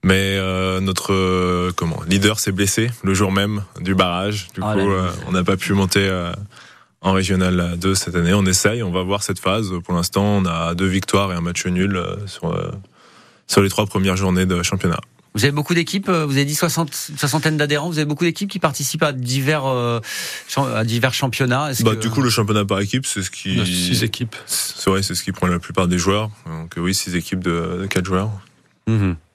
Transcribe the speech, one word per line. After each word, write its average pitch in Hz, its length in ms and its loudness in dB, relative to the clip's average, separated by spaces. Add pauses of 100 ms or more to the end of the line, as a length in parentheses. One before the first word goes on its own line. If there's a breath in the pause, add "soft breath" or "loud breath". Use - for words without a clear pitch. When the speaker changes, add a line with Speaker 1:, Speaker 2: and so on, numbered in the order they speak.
Speaker 1:
Mais, 95 360 4
euh, 92 400 0
notre, 95 340 0
euh, 92 600 2
comment, 82 320 -2
leader 98 320 4
s'est 98 140 0
blessé 101 360 0 (140)
le 95 100 2
jour 95 200 2
même 101 300 0 (180)
du 92 140 0
barrage. 92 580 0
Du 92 100 -8
Speaker 2:
Ah, 107 100 0
Speaker 1:
coup, 101 60 2
Speaker 2:
la 95 60 2
Speaker 1:
euh, 95 260 2
Speaker 2:
mise. 87 160 -8
Speaker 1:
on - 60 -4
n'a 92 100 2
pas 92 140 2
pu - 160 -2
monter, 98 340 2
euh, 87 240 -2 (680 loud breath)
en 95 120 2
régional 90 640 2
deux 95 180 2
cette 87 200 -4
année. 85 180 4
On 101 120 4
essaye, 104 380 2
on 90 80 -4
va 92 120 0
voir 98 200 -2
cette 92 160 -2
phase. 98 320 0 (140)
Pour 90 80 -2
l'instant, 87 300 0
on 101 220 4
a 82 280 -2
deux 90 140 0
victoires 95 440 0
et 90 40 -4
un 87 60 -2
match 87 240 -4
nul, 92 300 0
euh, 90 200 -4 (120)
sur, 85 260 -6
euh, 85 180 -4 (760 loud breath)
sur - 140 4
les 98 80 4
trois 107 160 0
premières 95 320 0
journées 92 280 2
de 90 180 0
championnat. 90 360 -2 (400)
Speaker 2:
Vous 135 60 2
avez 143 80 4
beaucoup 147 200 -2
d'équipes, 175 360 -2
euh, 165 160 2
vous 139 80 -2
avez 139 100 4
dit 143 100 -2
soixante, 160 380 -2 (180)
une 147 80 -12
soixantaine 156 380 0
d'adhérents, 147 340 0
vous 160 80 -2
avez 151 80 2
beaucoup 147 200 0
d'équipes 185 260 -2
qui 190 80 -6
participent 151 440 0
à 147 100 0
divers, 131 520 0
euh, 120 360 0 (480 loud breath)
champ-, 135 160 0
à 113 180 0
divers 117 300 2
championnats. 135 580 0
Est-ce 120 140 -2
Speaker 1:
Bah, 110 100 4
Speaker 2:
que 110 60 -6
Speaker 1:
du 113 80 0
coup, 113 120 2
le 127 80 4
championnat 107 360 2
par 98 160 0
équipe, 131 240 -2
c'est - 180 -4
ce - 80 -6
qui - 260 -6
Speaker 3:
On 117 40 2
a 95 40 0
six 90 380 0
équipes. 113 320 -4 (100)
Speaker 1:
c'est, - 440 -2
ouais, 95 120 2
c'est 95 140 -2
ce - 80 -4
qui 95 80 -4
prend 90 160 -2
la 90 120 2
plupart 92 280 0
des 90 100 2
joueurs. 101 320 0 (160)
Donc, 80 300 -10
oui, 87 180 0
six 90 220 -4
équipes 90 260 -2
de, 87 400 -2
de 98 40 -4
quatre 92 200 0
joueurs. 95 240 0 (580)
Speaker 2:
Mhm. 101 280 2 (200)